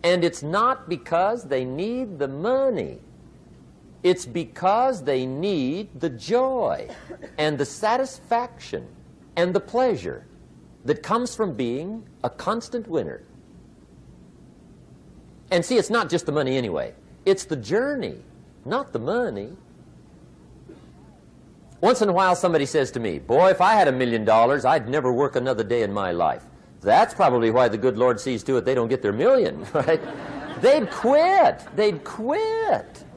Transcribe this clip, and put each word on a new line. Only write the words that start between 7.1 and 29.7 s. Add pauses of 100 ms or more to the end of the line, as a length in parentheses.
and
the
satisfaction (480)
and
the
pleasure (640)
that
comes
from
being (180)
a
constant
winner. (2250)
And
see,
it's
not
just
the
money
anyway. (300)
It's
the
journey, (420)
not
the
money. (2250)
Once
in
a
while,
somebody
says
to
me,
"Boy,
if
I
had
a
million
dollars,
I'd
never
work
another
day
in
my
life." (360)
That's
probably
why
the
good
Lord
sees
to
it
they
don't
get
their
million,